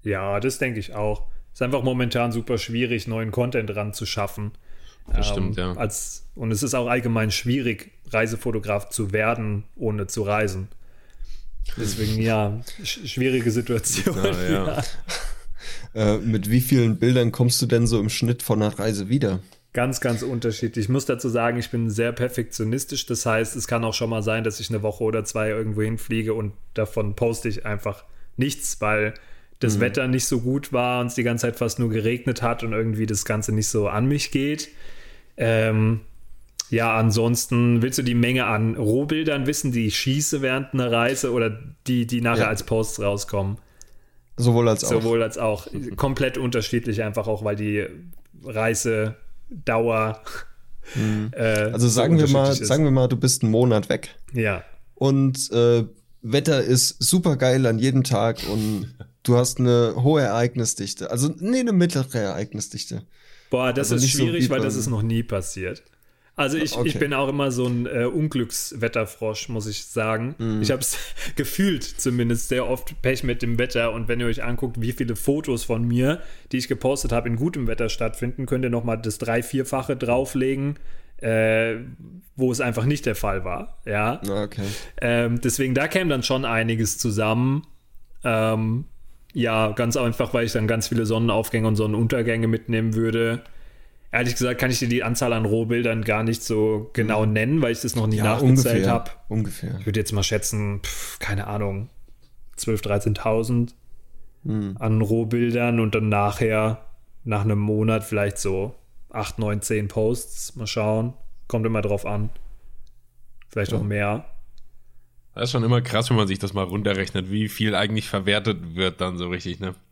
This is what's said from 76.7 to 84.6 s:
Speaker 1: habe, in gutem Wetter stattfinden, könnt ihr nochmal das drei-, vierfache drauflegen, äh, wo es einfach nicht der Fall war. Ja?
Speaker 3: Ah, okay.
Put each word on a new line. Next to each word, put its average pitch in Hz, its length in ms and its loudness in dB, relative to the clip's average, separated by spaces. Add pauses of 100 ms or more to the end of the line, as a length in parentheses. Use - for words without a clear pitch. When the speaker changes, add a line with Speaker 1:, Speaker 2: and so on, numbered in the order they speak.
Speaker 1:
habe, 120 160 2
in 117 80 0
gutem 139 320 0
Wetter 113 220 0
stattfinden, - 560 -2
könnt 127 180 0
ihr 127 60 0
nochmal 117 320 0
das 110 160 -4
drei-, 117 260 0
vierfache 131 540 -2
drauflegen, 131 800 0 (400)
äh, 110 580 2 (640)
wo 127 160 2
es 123 80 -2
einfach 117 240 0
nicht 143 200 0
der 113 100 0
Fall 95 280 -2
war. 90 420 -6
Ja? 107 440 0
Speaker 3:
Ah, 101 140 -2
okay. 101 180 -6 (400)